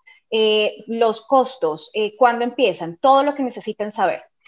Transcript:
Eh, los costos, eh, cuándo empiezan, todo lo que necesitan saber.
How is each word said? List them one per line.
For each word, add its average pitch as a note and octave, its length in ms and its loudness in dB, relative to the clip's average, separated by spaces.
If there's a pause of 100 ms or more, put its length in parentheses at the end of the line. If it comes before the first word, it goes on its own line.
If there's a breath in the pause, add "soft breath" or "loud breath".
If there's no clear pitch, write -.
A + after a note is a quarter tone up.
(300 soft breath)
Eh, G#3+ 560 0
los A3+ 360 0
costos, A#3+ 720 -2
eh, G#3 240 -4
cuándo A#3+ 260 2
empiezan, F#3+ 540 -2
todo C4+ 240 4
lo C#4+ 120 -2
que D4 80 -6
necesitan G#3+ 480 -8
saber. F#3+ 300 -2 (280 soft breath)